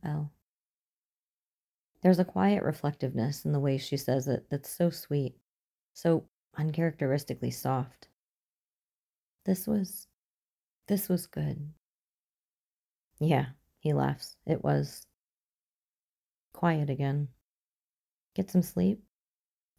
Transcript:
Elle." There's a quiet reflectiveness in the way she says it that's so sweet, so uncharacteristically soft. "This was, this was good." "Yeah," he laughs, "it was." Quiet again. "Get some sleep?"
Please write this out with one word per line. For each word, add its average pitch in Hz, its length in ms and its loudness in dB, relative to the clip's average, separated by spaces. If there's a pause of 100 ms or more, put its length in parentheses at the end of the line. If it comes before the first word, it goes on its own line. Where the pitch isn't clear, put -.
Elle." 151 280 -4 (1700)
There's 180 180 8
a 185 60 4
quiet 196 380 2
reflectiveness 143 840 -2
in 151 60 0
the 143 80 2
way 139 180 2
she 135 200 -4
says 131 300 -2
it - 220 -2
that's 143 200 -6
so 175 200 2
sweet, 147 500 -4 (540)
so - 360 0 (260)
uncharacteristically 147 960 -2
soft. - 580 -4 (1400)
"This 185 220 0
was, 202 400 -2 (800)
this 196 220 0
was 180 180 0
good." 147 460 -6 (1500)
"Yeah," 135 340 2 (260)
he 151 140 0
laughs, 139 520 -2
"it - 180 0
was." 143 440 -2 (1400)
Quiet 156 380 0
again. 139 440 -2 (1000)
"Get 190 180 -4
some 185 100 4
sleep?" 180 420 0 (760)